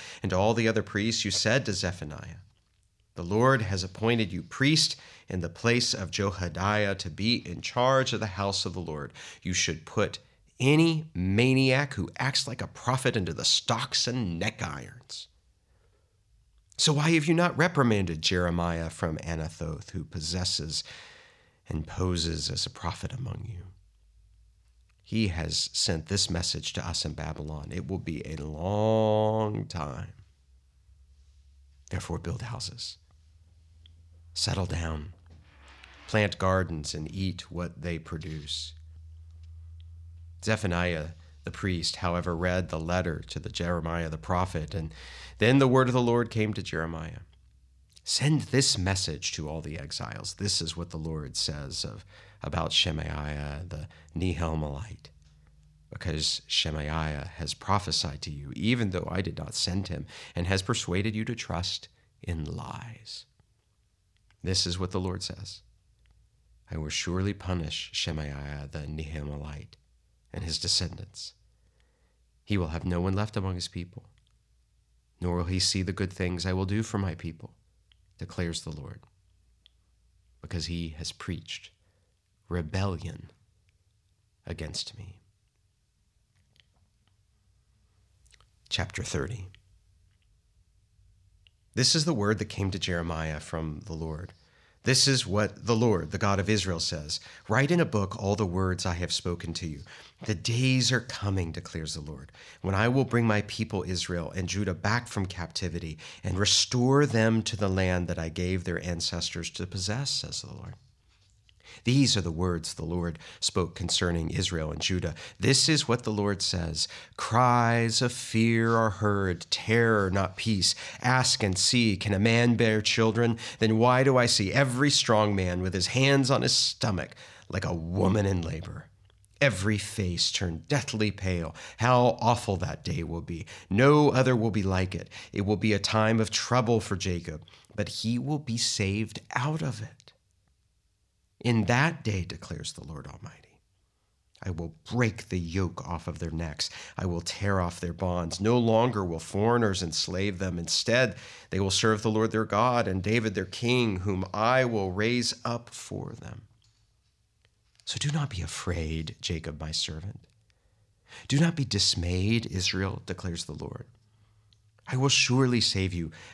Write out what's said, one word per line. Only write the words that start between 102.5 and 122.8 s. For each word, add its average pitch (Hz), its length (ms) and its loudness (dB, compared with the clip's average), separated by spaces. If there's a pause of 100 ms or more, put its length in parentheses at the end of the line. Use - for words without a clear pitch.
"when 95 120 0
I 104 140 4
will 127 180 4
bring 117 220 2
my 104 160 4
people 107 420 -4
Israel 87 460 -4
and 90 180 -4
Judah 95 240 -2
back 120 340 0
from 95 200 -2
captivity 82 720 -6 (240)
and 92 160 0
restore 127 640 4
them 113 380 4
to - 120 -4
the 98 140 0
land 92 380 2
that 87 100 -2
I 82 120 -4
gave 90 340 0
their 87 200 -4
ancestors 85 680 -4
to 98 160 -8
possess," 101 420 -4
says - 320 -4
the - 100 -12
Lord. - 220 -14 (1120)
These 123 320 6
are 98 40 2
the 90 100 -2
words 85 420 0
the - 100 -8
Lord 85 340 -2 (220)
spoke - 360 0
concerning 85 540 0
Israel 80 440 -2
and 80 80 -6
Judah. 87 340 0 (240)
This - 300 6
is 151 180 4
what 120 160 2
the 110 80 -2
Lord 101 300 0
says, 82 480 -2 (260)
"Cries 117 840 4
of 123 100 2
fear 113 640 4
are 113 140 6
heard, 98 600 0
terror, 110 600 4
not 95 240 0
peace. 104 400 2 (260)
Ask 127 400 4
and 95 160 2
see, 113 380 4
can 104 180 0
a 95 60 2
man 117 360 6
bear 110 260 4